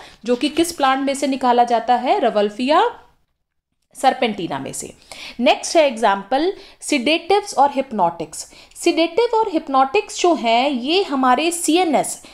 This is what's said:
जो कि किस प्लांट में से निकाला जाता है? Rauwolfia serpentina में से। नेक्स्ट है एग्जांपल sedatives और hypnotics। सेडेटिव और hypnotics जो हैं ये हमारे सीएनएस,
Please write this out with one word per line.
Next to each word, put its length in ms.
जो 100
कि 140
किस 220
प्लांट 340
में 80
से 140
निकाला 360
जाता 320
है? 260
Rauwolfia 680
serpentina 540
में 140
से। 200
नेक्स्ट 380
है 100
एग्जांपल 640
sedatives 760
और 120
hypnotics। 640
सेडेटिव 600
और 120
hypnotics 720
जो 120
हैं 360
ये 340
हमारे 480
सीएनएस, 720